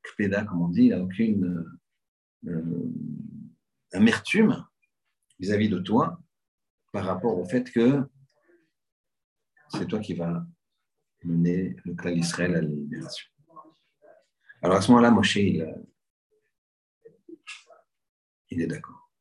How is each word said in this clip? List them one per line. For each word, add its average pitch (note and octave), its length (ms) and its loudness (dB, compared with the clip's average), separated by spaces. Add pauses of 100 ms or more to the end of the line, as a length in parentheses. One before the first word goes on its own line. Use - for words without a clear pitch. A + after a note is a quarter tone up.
kpeda, G2+ 400 -2
comme F2 180 -4
on F2 60 0
dit, G#2 160 4
il A#2+ 60 8
n'a F#2 120 -2
aucune, F#2 600 -2 (840)
euh, E2+ 460 -4 (1000)
amertume G#3 720 2 (760)
vis-à-vis G#2 280 0
de F#2 120 0
toi C#3 400 0 (720)
par F#2+ 120 -4
rapport F#2 320 -2
au F2+ 80 -4
fait B2 280 -2
que C3 360 4 (1600)
c'est G2 180 -6
toi G#2+ 120 -4
qui F#2 160 -6
vas E2+ 320 -4 (800)
mener F2 600 0
le F2 100 -10
clan F2 180 -6
d'Israël E2+ 420 -2
à E2 60 0
la D#2 80 -2
libération. D2 600 -8 (1300)
Alors F#2 140 4
à G2 40 4
ce A2 120 2
moment-là, A#2+ 180 8
Moshe, G#2 260 4
il, E2 300 2 (2750)
il E2 120 -4
est - 60 -2
d'accord. - 420 -12 (100)